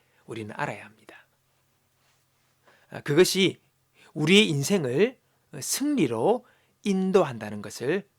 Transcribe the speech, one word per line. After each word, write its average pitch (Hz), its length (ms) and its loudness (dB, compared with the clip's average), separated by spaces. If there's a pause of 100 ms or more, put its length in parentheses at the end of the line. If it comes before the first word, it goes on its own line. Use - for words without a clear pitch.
(260)
우리는 110 320 -12
알아야 120 260 -8
합니다. - 400 -20 (1700)
아, - 120 -12
그것이 175 600 2 (540)
우리의 185 340 6
인생을 151 680 0 (420)
승리로 208 840 -2 (340)
인도한다는 165 800 0
것을 135 580 -6